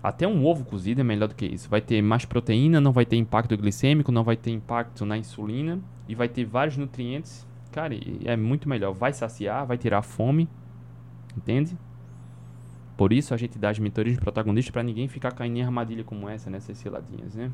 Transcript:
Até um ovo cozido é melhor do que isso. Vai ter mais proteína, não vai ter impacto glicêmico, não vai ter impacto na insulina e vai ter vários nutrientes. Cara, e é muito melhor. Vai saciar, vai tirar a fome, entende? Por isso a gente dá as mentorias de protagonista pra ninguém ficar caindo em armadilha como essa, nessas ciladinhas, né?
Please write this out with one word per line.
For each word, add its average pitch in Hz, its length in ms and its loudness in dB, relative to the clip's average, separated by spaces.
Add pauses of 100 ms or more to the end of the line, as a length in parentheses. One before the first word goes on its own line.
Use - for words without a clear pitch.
Até 135 240 0
um 185 180 4
ovo 156 200 4
cozido 107 360 0
é - 20 4
melhor 107 240 2
do 107 80 -6
que 104 100 -4
isso. - 240 -6
Vai 107 120 4
ter 110 200 4
mais 110 240 4
proteína, 131 560 4
não 139 100 8
vai 120 140 8
ter 117 120 2
impacto 113 380 2
glicêmico, 131 560 4
não 117 120 4
vai 113 120 4
ter 117 140 -4
impacto 117 560 -4
na 104 100 -2
insulina 117 640 -4 (280)
e 107 80 -8
vai 120 120 0
ter 120 160 -2
vários 127 320 0
nutrientes. 131 720 -6 (240)
Cara, 151 220 -6
e - 320 -8
é 120 100 2
muito 117 320 0
melhor. 101 260 0
Vai 120 200 0
saciar, 117 500 -4
vai 123 140 -2
tirar 110 220 2
a - 20 0
fome, 143 480 2 (880)
entende? 156 400 -2 (1200)
Por 101 160 6
isso 135 200 2
a 117 40 -2
gente 113 220 -6
dá 101 100 0
as 107 100 -2
mentorias 110 360 0
de - 40 -4
protagonista 107 520 0
pra 120 120 -4
ninguém 120 240 -4
ficar 127 240 -4
caindo 120 260 -4
em 123 60 0
armadilha 117 400 -4
como 104 240 -10
essa, 107 220 -10
nessas 98 300 -10
ciladinhas, - 560 -10
né? 123 180 -6